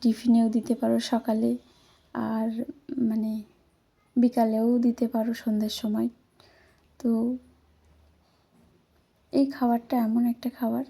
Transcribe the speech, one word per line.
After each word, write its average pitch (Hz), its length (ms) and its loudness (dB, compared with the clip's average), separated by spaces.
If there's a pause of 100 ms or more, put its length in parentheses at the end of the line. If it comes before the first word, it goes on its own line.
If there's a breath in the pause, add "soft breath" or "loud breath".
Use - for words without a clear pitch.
টিফিনেও 226 480 4
দিতে 226 260 -2
পারো 233 260 0
সকালে, 233 500 0 (640 soft breath)
আর, 220 340 -4 (640)
মানে, 220 220 -2 (840)
বিকালেও 233 520 4 (100)
দিতে 240 300 2
পারো 226 260 -2
সন্ধ্যের 214 460 -2
সময়। 226 280 -2 (920 soft breath)
তো 240 100 0 (2250)
এই 277 140 4
খাবারটা 240 480 -2 (120)
এমন 226 200 0
একটা 240 220 -4 (100)
খাবার, 240 320 -4